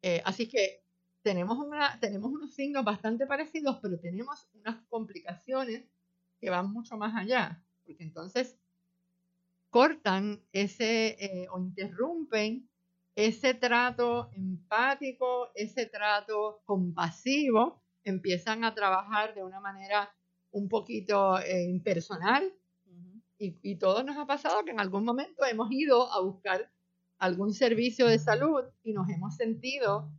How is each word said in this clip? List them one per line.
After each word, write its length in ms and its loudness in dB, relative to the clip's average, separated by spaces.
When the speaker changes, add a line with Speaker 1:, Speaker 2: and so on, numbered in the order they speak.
Speaker 1:
Eh, 220 0
así 240 -2
que 380 0
tenemos 340 0
una, 420 -2
tenemos 320 -4
unos 220 -8
signos 320 -2
bastante 400 -2
parecidos, 560 -2
pero 180 -4
tenemos 540 -8
unas 340 -10
complicaciones 1000 -8
que 100 -6
van 220 -2
mucho 260 -10
más 180 -4
allá, 480 -2
porque 200 -20
entonces 560 -6
cortan 800 2
ese, 680 0
eh, 320 -8
o 80 -8
interrumpen 1080 -4
ese 380 2
trato 800 0
empático, 1200 -2
ese 300 -4
trato 800 -2
compasivo, 1160 2
empiezan 600 -2
a 120 0
trabajar 580 0
de 100 -8
una 160 -10
manera 540 -2
un 180 -2
poquito, 680 2
eh, 240 0
impersonal, 880 0
Speaker 2:
Ujú. 360 -20
Speaker 1:
y, 240 -6
y 140 -4
todos 280 4
nos 120 -6
ha 80 -6
pasado 380 0
que 80 -6
en 80 -4
algún 260 0
momento 400 0
hemos 260 0
ido 420 6
a 80 2
buscar 500 -2
algún 360 0
servicio 540 4
de 120 8
salud 460 2
y 80 -6
nos 180 -2
hemos 280 -4
sentido 800 -2